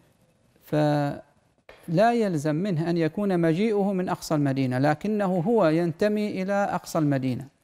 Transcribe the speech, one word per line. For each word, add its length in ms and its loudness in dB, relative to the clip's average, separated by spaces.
فلا 1500 -2
يلزم 420 0
منه 340 -2
أن 80 0
يكون 420 0
مجيئه 540 2
من 160 -2
أقصى 260 -4
المدينة، 440 0
لكنه 460 0
هو 420 2
ينتمي 720 0
إلى 120 -4
أقصى 460 -2
المدينة، 480 -2